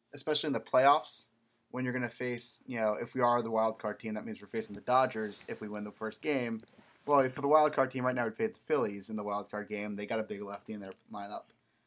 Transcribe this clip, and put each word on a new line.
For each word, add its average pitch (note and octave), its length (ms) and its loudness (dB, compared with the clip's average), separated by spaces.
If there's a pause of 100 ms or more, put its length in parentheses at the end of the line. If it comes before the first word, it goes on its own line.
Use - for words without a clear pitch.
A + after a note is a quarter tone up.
(120)
especially D3 360 -2
in C#3+ 40 0
the A#2 80 2
playoffs, C#3 680 4 (440)
when B2+ 140 -4
you're B2 100 0
gonna B2 160 -2
face, - 560 -6
you B2 120 -6
know, G#2+ 160 2
if F#2+ 200 -6
we B2+ 80 2
are A#2+ 180 6
the A2+ 100 -4
wild A2 280 2
card G#2 200 -4
team, A2 160 -6
that G#2 120 -6
means G#2+ 160 -10
we're G#2 40 -16
facing A2 280 -4
the G2+ 80 -12
Dodgers A2+ 680 0
if A2+ 140 -8
we G#2+ 60 -8
win G#2 160 -6
the G#2 80 -10
first - 280 -8
game. A#2+ 420 -2 (440)
Well, C#3+ 140 6
if C3 120 2
for C#3 80 -8
the C#3 80 0
wild D3+ 240 6
card C3 180 2
team B2+ 140 -2
right B2+ 100 2
now, B2 100 0
we'd A2 120 -2
face A2+ 160 0
the - 60 -18
Phillies G#2 500 0
in A2 80 -6
the G#2+ 60 -4
wild G2+ 280 -4
card G#2 180 -6
game. G#2 280 -4
They G#2 80 -6
got A2+ 160 -2
a - 20 -2
big G#2 200 -6
lefty G2+ 320 -10
in G#2 60 -8
their G2 120 -10 (180)
lineup. G#2 340 -10 (420)